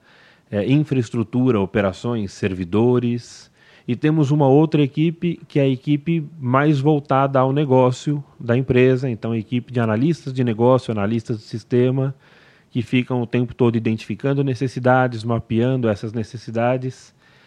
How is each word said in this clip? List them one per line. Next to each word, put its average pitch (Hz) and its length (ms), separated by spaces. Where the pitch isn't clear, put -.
é, 101 180
infraestrutura, 127 880
operações, 101 760
servidores. 117 1160
E 123 80
temos 151 360
uma 147 180
outra 156 320
equipe, 160 680
que 147 140
é - 20
a 135 60
equipe 147 580
mais 139 400
voltada 139 600
ao 131 140
negócio 135 680
da 120 200
empresa, 127 520
então 113 220
a 117 60
equipe 120 340
de 123 80
analistas 123 540
de 127 100
negócio, 120 480
analistas 110 460
de 110 60
sistema, 127 680
que 123 120
ficam 127 400
o 113 60
tempo 123 260
todo 117 220
identificando 113 720
necessidades, 127 800
mapeando 117 640
essas 107 240
necessidades 120 1000